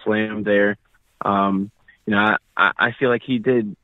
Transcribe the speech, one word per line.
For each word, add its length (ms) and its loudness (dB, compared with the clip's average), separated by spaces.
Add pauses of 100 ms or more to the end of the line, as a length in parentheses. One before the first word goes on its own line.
slam 400 -4
there. 340 2 (460)
Um, 460 0 (380)
you 80 0
know, 40 2
I, 180 2 (200)
I, 200 4
I 160 0
feel 160 -2
like 140 0
he 140 -2
did, 460 0